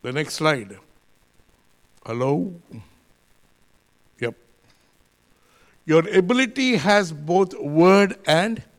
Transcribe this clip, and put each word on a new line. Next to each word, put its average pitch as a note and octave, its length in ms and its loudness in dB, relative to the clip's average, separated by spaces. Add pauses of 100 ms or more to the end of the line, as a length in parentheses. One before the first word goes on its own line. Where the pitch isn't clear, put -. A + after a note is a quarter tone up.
The A#2+ 100 -10
next D3 220 -6
slide. B2 440 -4 (1300)
Hello? C#3 500 -4 (1700)
Yep. A#2 160 -8 (1500)
Your D#3+ 220 2
ability B3 680 0
has F#3 360 2
both E3+ 420 -2
word F3+ 720 4
and F#3 360 0 (160)